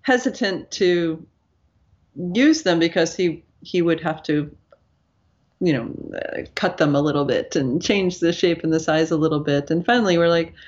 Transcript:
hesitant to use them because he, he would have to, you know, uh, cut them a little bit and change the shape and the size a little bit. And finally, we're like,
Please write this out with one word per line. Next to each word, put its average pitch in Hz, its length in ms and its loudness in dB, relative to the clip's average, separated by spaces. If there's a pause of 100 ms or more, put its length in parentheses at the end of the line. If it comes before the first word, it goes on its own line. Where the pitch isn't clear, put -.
hesitant 240 680 -2
to 170 520 0 (920)
use 247 460 2
them 170 160 2
because 165 360 2
he, 170 300 -2 (160)
he - 220 -2
would 165 180 2
have 160 240 -4
to, 151 260 -2 (1120)
you 175 140 2
know, 117 180 -6 (240)
uh, - 260 -8 (120)
cut 180 240 -2
them 147 160 4
a 143 80 2
little 147 240 2
bit - 280 -2
and 139 280 0
change 190 380 0
the 170 120 2
shape 170 320 -2
and 160 80 0
the 160 80 2
size 160 300 0
a 170 80 0
little 151 220 0
bit. 143 300 -2
And 170 140 -2
finally, 220 320 2
we're 170 140 4
like, 170 240 0 (140)